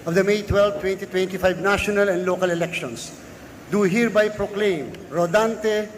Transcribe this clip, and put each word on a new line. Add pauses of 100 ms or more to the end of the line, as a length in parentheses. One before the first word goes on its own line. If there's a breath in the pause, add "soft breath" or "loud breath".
of
the
May
twelfth,
twenty
twenty-five
national
and
local
elections, (520)
do
hereby
proclaim (160)
Rodante